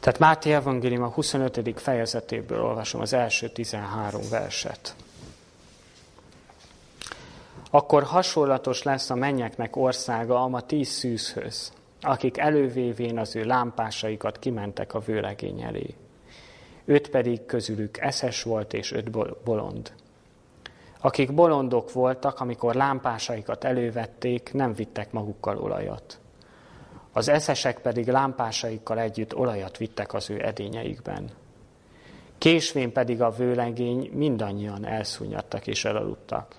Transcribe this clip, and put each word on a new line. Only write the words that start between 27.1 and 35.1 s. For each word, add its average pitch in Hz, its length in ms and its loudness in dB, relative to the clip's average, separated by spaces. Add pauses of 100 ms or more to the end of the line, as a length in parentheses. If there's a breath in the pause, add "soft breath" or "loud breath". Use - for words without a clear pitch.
Az 113 160 0
eszesek 147 520 2
pedig 117 280 0
lámpásaikkal 120 880 0
együtt 110 360 -2
olajat 104 420 -2
vittek 107 380 -6
az 101 160 -4
ő 104 160 -4
edényeikben. 107 840 -6 (1080 loud breath)
Késvén 147 540 4
pedig 120 300 2
a 117 80 6
vőlegény 123 840 0
mindannyian 104 720 -2
elszúnyadtak 107 800 -6